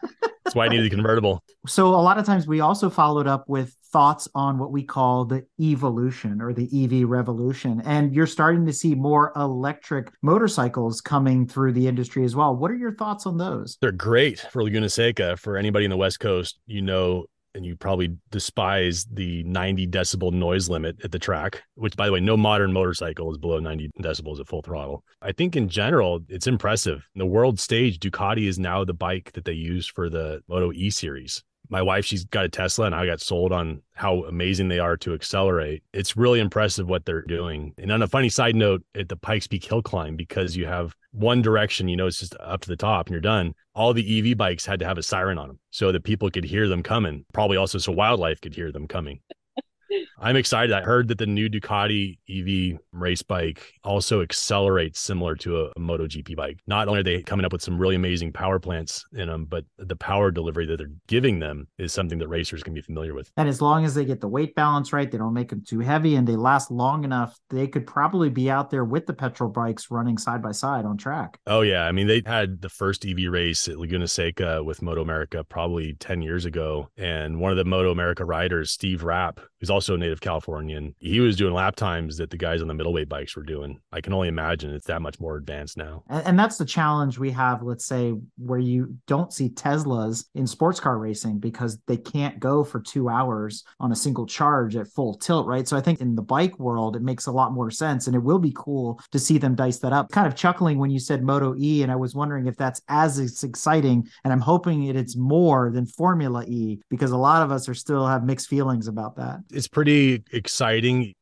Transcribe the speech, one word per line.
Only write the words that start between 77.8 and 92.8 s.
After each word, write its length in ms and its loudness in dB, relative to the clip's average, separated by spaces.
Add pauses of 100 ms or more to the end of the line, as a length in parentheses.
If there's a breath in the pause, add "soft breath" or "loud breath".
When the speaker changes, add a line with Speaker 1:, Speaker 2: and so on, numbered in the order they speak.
Speaker 2:
America 340 0
riders, 460 -2
Steve 320 -4
Rapp, 380 -2 (200)
who's 100 -2
also 240 2
a 40 0
native 220 -2
Californian, 760 -6
he 220 0
was 160 6
doing 180 2
lap 220 0
times 400 -4
that 140 -6
the 60 -10
guys 260 -2
on 60 -6
the 60 -4
middleweight 340 -2
bikes 280 -8
were 60 -12
doing. 360 -10 (140)
I 80 -8
can 120 -4
only 160 2
imagine 440 -4
it's 140 -10
that 160 -4
much 180 -10
more 160 -6
advanced 400 -10
now. 320 -12
Speaker 1:
And, 180 -4
and 120 6
that's 180 4
the 80 -2
challenge 540 0
we 140 -2
have, 300 0
let's 220 -6
say, 300 0 (240)
where 200 -4
you 380 0 (100)
don't 260 0
see 180 -2
Teslas 760 -2 (100)
in 120 -2
sports 340 0
car 180 2
racing 400 -4
because 480 -4
they 100 0
can't 440 -4
go 240 4
for 160 -8